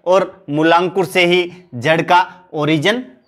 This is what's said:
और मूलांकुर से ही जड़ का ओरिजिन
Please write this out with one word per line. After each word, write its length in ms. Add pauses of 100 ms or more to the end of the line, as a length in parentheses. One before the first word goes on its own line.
और 440
मूलांकुर 560
से 200
ही 280 (220)
जड़ 260
का 420 (100)
ओरिजिन 580 (160)